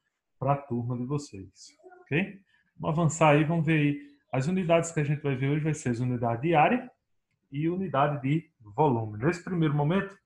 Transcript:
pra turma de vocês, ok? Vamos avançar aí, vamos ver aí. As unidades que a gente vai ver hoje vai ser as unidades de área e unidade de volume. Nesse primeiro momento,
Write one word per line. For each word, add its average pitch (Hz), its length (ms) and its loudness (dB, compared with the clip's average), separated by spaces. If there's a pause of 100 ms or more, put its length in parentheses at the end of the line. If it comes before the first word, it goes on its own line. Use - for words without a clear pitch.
(380)
pra 143 180 0
turma 120 400 -6
de 123 80 -6
vocês, 123 720 -10 (240)
ok? - 400 -4 (380)
Vamos 165 200 -4
avançar 156 360 4
aí, 151 100 4
vamos 160 220 0
ver 160 120 2
aí. 147 220 2 (320)
As 131 140 0
unidades 170 460 2
que 156 80 -2
a 147 40 0
gente 143 160 -2
vai 139 160 -2
ver 135 140 0
hoje 151 120 0
vai 151 120 -2
ser 131 160 -4
as 117 100 -2
unidades 120 400 -2
de 165 140 0
área 175 360 4 (640)
e 151 160 -2
unidade 147 540 0
de 147 280 -2 (240)
volume. 113 480 0
Nesse 170 220 -2
primeiro 160 300 0
momento, 165 520 -2